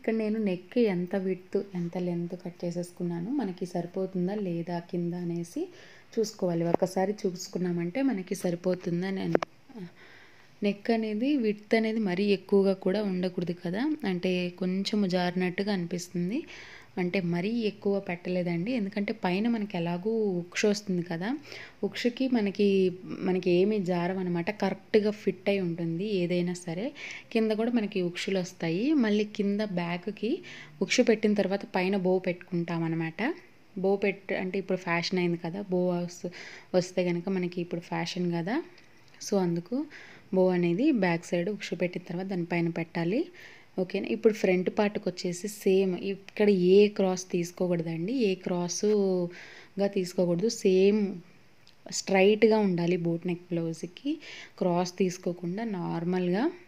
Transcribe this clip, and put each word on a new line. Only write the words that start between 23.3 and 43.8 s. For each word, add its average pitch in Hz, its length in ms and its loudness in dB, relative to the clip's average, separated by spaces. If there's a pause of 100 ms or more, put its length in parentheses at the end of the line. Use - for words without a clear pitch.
ఏమీ 208 180 4 (140)
జారవన్నమాట, 175 580 0 (140)
కరెక్ట్గా 202 480 2 (100)
ఫిట్ - 300 -2
అయి 196 160 2
ఉంటుంది 170 400 -2 (120)
ఏదైనా 175 340 0 (120)
సరే. 175 200 -6 (480)
కింద 220 260 2
కూడా 233 180 2
మనకి 202 320 0
ఉక్సులు 190 340 -2
వస్తాయి. 175 400 -2 (220)
మళ్ళీ 208 200 2 (120)
కింద 202 240 0 (180)
బ్యాక్‌కి 175 520 -4 (540)
ఉక్సు 240 240 4
పెట్టిన 214 320 4
తర్వాత 196 240 0 (120)
పైన 190 280 2
బో 185 80 4 (140)
పెట్టుకుంటాం 170 600 -2
అనమాట. 165 320 -4 (540)
బో 190 180 2 (100)
పెట్-, 196 400 -2
అంటే 185 200 -4
ఇప్పుడు 185 220 -2
ఫ్యాషన్ 170 380 0
అయింది 170 220 0
కదా, 175 160 -6 (120)
బో 180 80 2 (140)
వస్-, 175 360 -6 (460)
వస్తే 180 320 0
కనుక 175 160 -2 (120)
మనకి 180 280 -2
ఇప్పుడు 170 240 -8
ఫ్యాషన్ 175 480 -2
కదా, 185 200 -2 (720)
so - 60 -2 (140)
అందుకు 170 280 -2 (600)
బో 185 80 6 (140)
అనేది 175 280 2 (200)
బ్యాక్ 170 240 0
సైడ్ 175 240 0
ఉక్సు - 180 -8 (100)
పెట్టిన 175 280 -4
తర్వాత 180 240 -6
దానిపైన 170 340 0 (100)
పెట్టాలి. 170 420 -2 (600)